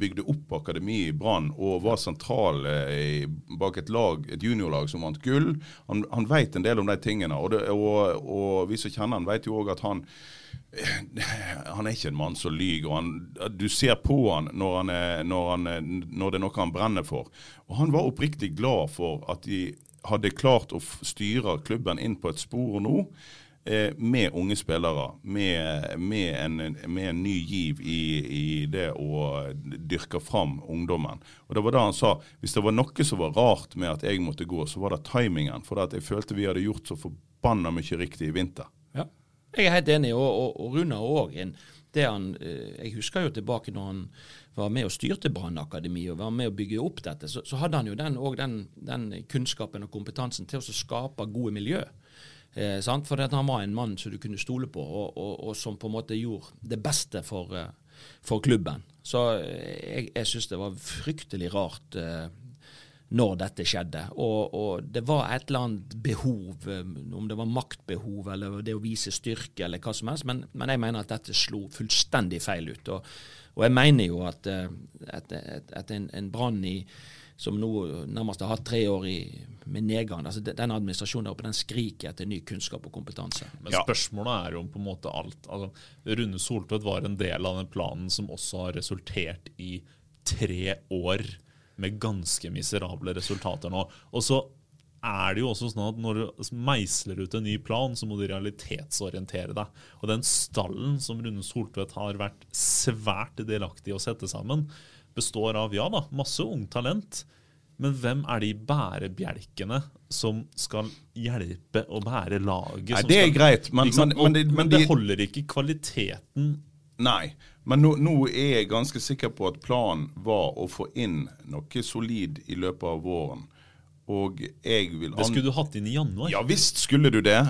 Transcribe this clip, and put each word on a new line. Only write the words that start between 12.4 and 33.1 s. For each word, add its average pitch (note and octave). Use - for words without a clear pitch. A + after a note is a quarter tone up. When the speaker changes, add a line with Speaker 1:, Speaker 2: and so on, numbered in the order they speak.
Speaker 1:
lyger, D#2+
og D#2
han, E2
du G#2
ser B2
på C#3+
han D#2
når F#2
han F#2
er, F2
når F2+
han F2
er, E2+
når F2+
det F#2+
er F#2+
noe F#2+
han E2+
brenner F#2+
for. C2
Og -
han D#3
var D#3
oppriktig C#3
glad G2
for D#2+
at F2
de F#2
hadde G#2
klart C3
å E2+
f-, -
styre G#2
klubben A2
inn A2+
på E2+
et -
spor A#2
nå, C#3
eh, G#2+
med A2+
unge G2
spillere, D#2+
med, E2
med G2
en, D#2
med F#2
en E2+
ny G2
giv E2
i, E2
i D2
det F2+
å D2
dyrke D#2
fram D2+
ungdommen. E2+
Og G#2+
det G#2
var B2
da A#2+
han F2+
sa, G#2
hvis -
det G#2
var A2
noe -